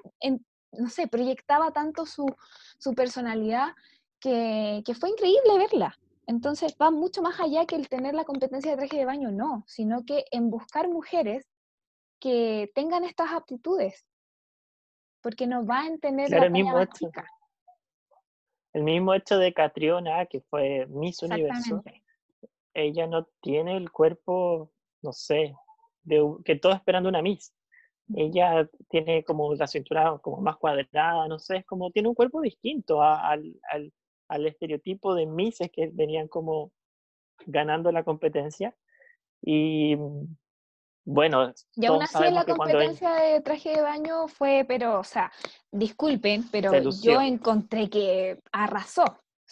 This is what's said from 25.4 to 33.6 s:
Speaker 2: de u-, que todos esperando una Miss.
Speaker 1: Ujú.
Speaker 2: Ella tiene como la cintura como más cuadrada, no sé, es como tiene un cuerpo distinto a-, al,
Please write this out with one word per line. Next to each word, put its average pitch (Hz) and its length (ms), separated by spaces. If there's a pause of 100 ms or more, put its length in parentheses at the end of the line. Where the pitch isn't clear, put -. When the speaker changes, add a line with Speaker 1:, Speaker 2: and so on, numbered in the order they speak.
Speaker 2:
de 151 180
u-, 151 220
que 160 120
todos 185 200
esperando 185 340
una 175 120
Miss. 190 320 (560)
Speaker 1:
Ujú. 208 120
Speaker 2:
Ella 165 480 (200)
tiene 160 340
como 151 320
la 143 120
cintura 156 540
como 143 200
más 156 160
cuadrada, 156 680
no 156 120
sé, 185 180
es 185 80
como 180 260
tiene 214 180
un 240 60
cuerpo 262 260
distinto 220 600
a-, 156 280
al, 151 300 (100)